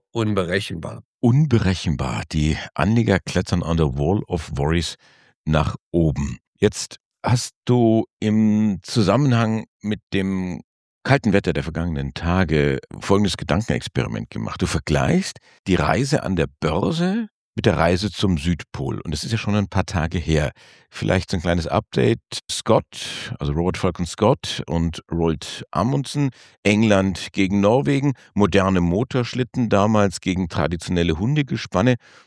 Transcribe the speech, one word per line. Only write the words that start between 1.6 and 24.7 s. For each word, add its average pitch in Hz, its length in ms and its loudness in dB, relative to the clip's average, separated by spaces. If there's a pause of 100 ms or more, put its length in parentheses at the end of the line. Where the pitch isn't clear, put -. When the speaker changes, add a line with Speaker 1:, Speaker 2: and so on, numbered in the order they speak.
Speaker 2:
Die 76 260 2 (180)
Anleger 101 440 2
klettern 87 440 -2
on 82 140 0
the 80 80 4
wall 71 420 0
of 78 260 -6
worries 78 440 -2 (480)
nach 78 320 0 (140)
oben. 71 460 0 (220)
Jetzt - 380 -2 (280)
hast - 280 0 (120)
du 113 400 4 (140)
im 107 640 2
Zusammenhang 113 800 0 (160)
mit 104 200 -4 (120)
dem 95 480 -4 (420)
kalten 120 300 2
Wetter 95 200 2
der 71 100 -2
vergangenen 80 500 -6
Tage 78 640 0 (200)
folgendes 98 380 0
Gedankenexperiment 67 920 -4
gemacht. - 320 -8
Du 90 60 0
vergleichst 80 720 0 (260)
die 92 100 2
Reise 135 480 2
an 95 120 -2
der 73 120 0 (120)
Börse 175 680 -2 (260)
mit 110 120 2
der 82 100 4
Reise 87 340 2
zum 92 280 0
Südpol. 73 600 -4
Und - 120 -6
das 73 120 -4
ist - 80 -6
ja 113 60 -2
schon 104 160 -4
ein 101 140 0
paar 92 180 -2
Tage 82 320 -4
her. 76 360 0 (360)
Vielleicht - 400 -2
so 95 80 0
ein 82 40 -2
kleines 87 260 0
Update. 117 520 0 (300)
Scott, - 880 -4
also 71 160 -4
Robert 85 240 -2
Falcon 90 300 -2
Scott - 580 0
und 82 460 -2